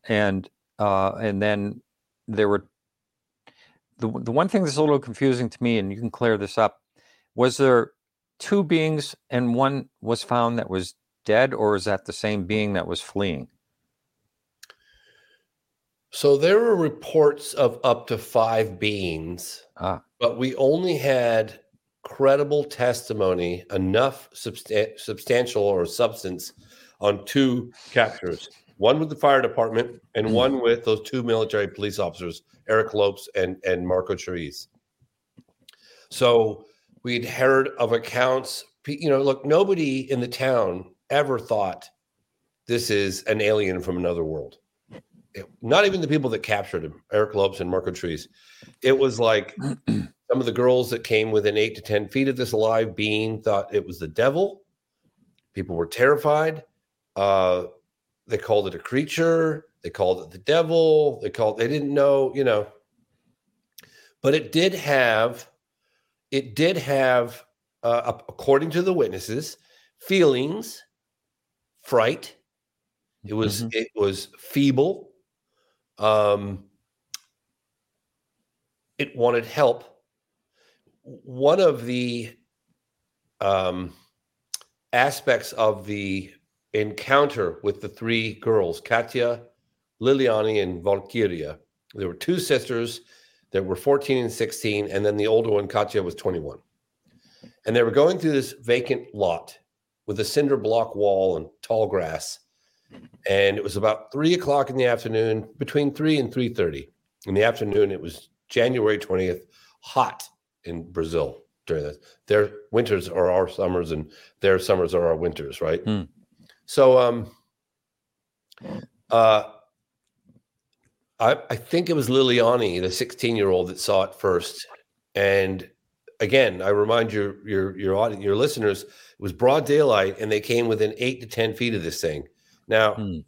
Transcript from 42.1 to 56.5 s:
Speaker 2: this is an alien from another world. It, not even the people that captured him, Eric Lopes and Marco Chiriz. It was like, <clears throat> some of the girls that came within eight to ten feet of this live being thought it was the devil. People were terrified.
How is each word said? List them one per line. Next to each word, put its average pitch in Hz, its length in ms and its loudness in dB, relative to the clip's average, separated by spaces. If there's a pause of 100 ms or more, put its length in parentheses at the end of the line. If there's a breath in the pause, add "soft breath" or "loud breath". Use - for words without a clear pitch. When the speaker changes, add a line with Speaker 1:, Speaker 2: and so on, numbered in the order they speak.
Speaker 2:
this 117 240 -2
is 101 340 0
an 107 160 0
alien 104 400 0
from 90 160 -4
another 87 280 -2
world. 78 340 -8 (760)
It, 95 120 -14 (160)
not 160 240 2
even 190 140 -2
the 156 80 -4
people 143 220 0
that 110 120 -4
captured 98 420 -4
him, 76 180 -14 (100)
Eric 107 220 0
Lopes 98 260 0
and 90 100 -4
Marco 92 200 -2
Chiriz. 82 380 -8 (540 loud breath)
It 135 160 4
was 131 200 0
like, 110 380 0
<clears throat> - 320 -6
some 113 520 -4
of 120 60 -2
the 117 60 -2
girls 127 380 2
that 113 140 -6
came 110 260 2
within 104 260 2
eight 107 180 0
to 107 80 -16
ten 104 260 -2
feet 135 200 0
of 131 80 -2
this 123 160 -4
live 110 420 0
being 107 480 -2
thought 101 320 -2
it 98 120 -2
was 90 120 -14
the 82 100 -10
devil. 139 540 0 (920)
People 92 220 -6
were 85 100 -2
terrified. 151 800 2 (520)